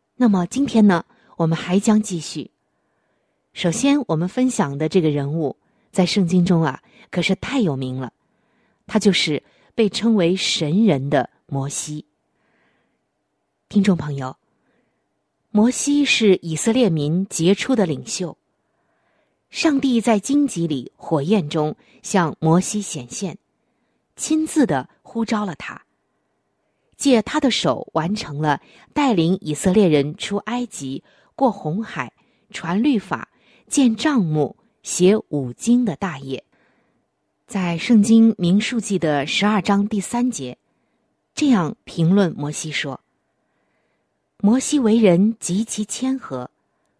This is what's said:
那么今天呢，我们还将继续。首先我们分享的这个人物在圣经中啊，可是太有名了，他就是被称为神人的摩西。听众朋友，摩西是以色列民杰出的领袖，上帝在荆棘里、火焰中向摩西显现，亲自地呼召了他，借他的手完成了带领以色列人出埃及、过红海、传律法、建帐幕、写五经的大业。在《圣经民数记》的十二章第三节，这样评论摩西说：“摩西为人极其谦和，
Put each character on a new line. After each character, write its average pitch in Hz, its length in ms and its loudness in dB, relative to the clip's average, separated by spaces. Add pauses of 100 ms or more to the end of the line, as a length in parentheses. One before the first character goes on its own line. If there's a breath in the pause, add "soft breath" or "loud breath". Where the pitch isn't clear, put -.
(140)
那 247 140 2
么 185 180 2
今 269 180 -4
天 220 220 4
呢， 185 180 4 (320 soft breath)
我 165 100 0
们 160 120 0
还 180 220 0
将 214 200 4
继 185 200 -4
续。 - 300 -12 (1000)
首 - 180 -2
先 277 360 2
我 160 80 -2
们 170 140 -2
分 254 200 0
享 143 300 -2
的 156 100 -2
这 185 120 2
个 156 100 2
人 143 240 -2
物 160 220 -4 (340)
在 180 160 2
圣 185 220 0
经 180 160 4
中 175 180 2
啊， 135 200 -4 (280 soft breath)
可 180 100 -4
是 185 140 0
太 - 260 -4
有 156 160 0
名 131 220 -6
了， 175 140 -8 (760)
他 - 120 -2
就 202 120 4
是 151 320 0 (320 soft breath)
被 220 140 2
称 220 260 0
为 180 220 2
神 175 480 0
人 143 260 2
的 139 180 0 (180)
摩 139 220 -4
西。 151 360 -10 (1600)
听 202 140 2
众 190 140 4
朋 147 200 -6
友， 131 200 -10 (1120)
摩 214 200 4
西 285 340 0
是 208 380 4
以 160 140 -6
色 226 160 0
列 240 160 2
民 160 380 -2
杰 175 280 0
出 262 220 -2
的 208 80 2
领 131 220 -4
袖， - 300 -8 (1120)
上 294 280 0
帝 247 220 0
在 220 180 2
荆 277 280 0
棘 170 200 -4
里、 135 300 -6
火 151 260 -2
焰 175 260 0
中 156 280 -2 (260 soft breath)
向 170 380 0
摩 160 180 4
西 208 220 -2
显 139 300 -10
现， - 260 -10 (800)
亲 311 300 -2
自 302 180 2
地 139 240 -2 (140)
呼 226 220 -6
召 208 200 -2
了 185 100 -6
他， - 280 -14 (1120)
借 240 260 2
他 - 180 -4
的 262 100 2
手 - 420 -2
完 170 220 -2
成 147 260 -8
了 151 200 0 (320 soft breath)
带 277 220 2
领 170 260 2
以 151 140 -6
色 180 180 0
列 196 160 6
人 147 280 2
出 - 220 -8
埃 240 280 -6
及、 135 360 -10 (320 soft breath)
过 262 160 2
红 175 320 -6
海、 156 300 -10 (380)
传 180 320 -2
律 262 160 2
法、 - 300 -8 (400 soft breath)
建 254 260 2
帐 277 280 0
幕、 156 340 0 (260)
写 185 340 2 (120)
五 135 240 -4
经 240 320 0
的 170 120 -2
大 170 220 -6
业。 135 240 -10 (1040)
在 175 320 -4
《圣 214 240 4
经 226 360 6
民 180 220 2
数 233 200 -4
记》 196 180 -2
的 147 280 0
十 196 200 -2
二 208 160 0
章 202 240 0
第 208 140 -4
三 240 300 -2
节， 127 280 -10 (760)
这 302 140 0
样 185 360 2
评 170 300 0
论 190 180 2
摩 147 180 -8
西 151 220 -10
说 139 280 -8 (1400)
：“摩 220 160 4
西 294 200 -2
为 226 200 4
人 202 400 4
极 190 260 -4
其 214 200 -8
谦 262 340 -6
和， 127 320 -12 (500)